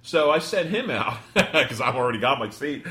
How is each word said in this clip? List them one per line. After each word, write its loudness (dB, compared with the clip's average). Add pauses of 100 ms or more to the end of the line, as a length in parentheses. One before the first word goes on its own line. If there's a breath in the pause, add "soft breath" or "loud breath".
So 4
I 4
sent -2
him -2
out -2 (100)
<laughs> -10
'cause 2
I've 0
already 0
got 2
my -4
seat. -6